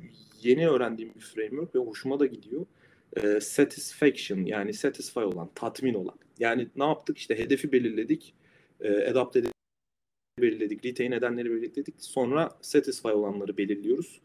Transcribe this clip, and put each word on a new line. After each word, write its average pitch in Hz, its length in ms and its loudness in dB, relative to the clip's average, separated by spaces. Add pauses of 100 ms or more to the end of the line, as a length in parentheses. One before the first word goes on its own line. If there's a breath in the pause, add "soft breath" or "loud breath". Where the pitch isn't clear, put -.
(440)
yeni 143 260 6
öğrendiğim 113 460 0
bir - 40 -20
framework 113 560 -6
ve 131 40 6
hoşuma 127 400 -2
da 143 60 6
gidiyor. 127 400 -6 (520 soft breath)
E, 104 220 2
satisfaction, - 1040 0
yani 104 280 -4
satisfy - 460 -4
olan, 90 360 -2
tatmin 120 380 -2
olan. 92 220 -4 (240)
Yani 117 360 0
ne 139 80 -2
yaptık? 151 340 0
İşte - 220 -2
hedefi 135 320 0
belirledik, 117 640 0 (480 soft breath)
e, 101 220 2
adapt 123 320 0
ede-, 113 160 4 (920)
belirledik, 107 440 0
retain 123 260 -2
edenleri 120 400 -2
belirledik. 117 460 -4
Sonra 135 640 0
satisfy - 460 0
olanları 104 500 0
belirliyoruz. 104 680 -2